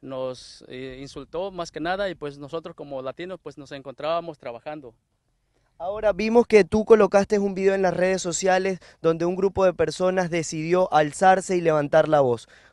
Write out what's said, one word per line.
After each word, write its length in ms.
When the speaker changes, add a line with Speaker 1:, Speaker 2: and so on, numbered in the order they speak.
Speaker 1:
nos, 680
eh, 340
insultó 520
más 180
que 80
nada 320
y 60
pues 220
nosotros 360
como 260
latinos 400
pues 180
nos 120
encontrábamos 680
trabajando. 540
Speaker 2:
Ahora 360
vimos 320
que 180
tú 220
colocaste 520
un 160
video 200
en 80
las 120
redes 280
sociales 580
donde 240
un 100
grupo 280
de 100
personas 560
decidió 600
alzarse 640
y 40
levantar 480
la 140
voz. 260